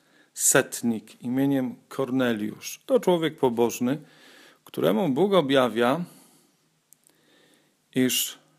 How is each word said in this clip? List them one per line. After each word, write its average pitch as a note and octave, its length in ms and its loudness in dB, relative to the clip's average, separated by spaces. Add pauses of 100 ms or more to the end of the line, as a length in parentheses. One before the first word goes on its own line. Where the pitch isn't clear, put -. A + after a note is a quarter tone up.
(340)
setnik - 880 -2
imieniem C3 540 0 (120)
Korneliusz. B2 960 -4
To B3+ 140 2
człowiek E3 380 0
pobożny, B2 600 0 (680)
któremu F#3 440 0
Bóg E3 240 0
objawia, C3+ 720 2 (1900)
iż B2+ 440 -2 (200)